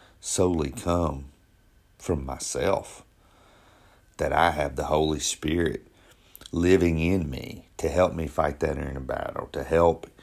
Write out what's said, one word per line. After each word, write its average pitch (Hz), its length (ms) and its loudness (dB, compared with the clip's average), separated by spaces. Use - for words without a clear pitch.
solely 85 500 0
come 76 560 -2
from 73 280 -2
myself, - 800 -4
that 73 140 -2
I 80 180 4
have 73 260 -2
the 73 80 -4
Holy 76 360 2
Spirit 80 680 -2
living 87 460 4
in 82 320 0
me - 380 -12
to 80 100 -2
help 87 240 2
me 82 140 -4
fight 76 340 -2
that 73 160 0
inner 69 240 -6
battle, - 520 -6
to 69 120 -6
help 82 420 4